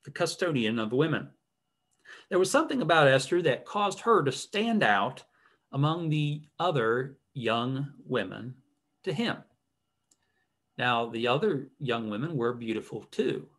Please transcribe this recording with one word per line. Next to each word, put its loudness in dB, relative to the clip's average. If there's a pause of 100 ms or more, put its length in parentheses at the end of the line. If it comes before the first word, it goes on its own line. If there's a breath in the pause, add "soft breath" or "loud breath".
the -16
custodian -2
of -4
the -4
women. 0 (1000 loud breath)
There 2
was 2
something 0
about 6
Esther 4
that 0
caused -4
her 4
to 2
stand -2
out 0 (480 soft breath)
among 0
the 0 (160)
other 0 (160)
young -2 (140)
women -6 (480)
to -4
him. -2 (1400)
Now, 0
the -2
other 0 (100)
young -4
women -4
were 0
beautiful -8
too. -4 (120)